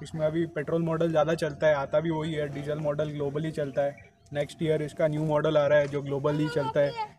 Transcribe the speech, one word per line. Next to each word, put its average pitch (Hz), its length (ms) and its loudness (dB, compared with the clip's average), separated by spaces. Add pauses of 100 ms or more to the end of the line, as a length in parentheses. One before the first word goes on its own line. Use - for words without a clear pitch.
इसमें 156 240 -4
अभी 165 200 0
पेट्रोल 160 360 -2
मॉडल 165 280 0
ज़्यादा 156 240 4
चलता 156 320 0
है, 151 80 6
आता 143 260 0
भी 165 100 0
वही 156 220 -4
है। 147 160 -2
डीजल 143 300 -6
मॉडल 151 260 -2
globally 147 460 -4
चलता 147 320 -2
है। 143 300 -4 (200)
Next 143 300 -6
year 156 200 2
इसका 151 260 0
new 151 160 -2
model 151 320 2
आ 147 100 6
रहा 147 120 6
है 143 100 2
जो 143 140 -4
globally 147 460 0
चलता 147 320 0
है। 143 120 2 (260)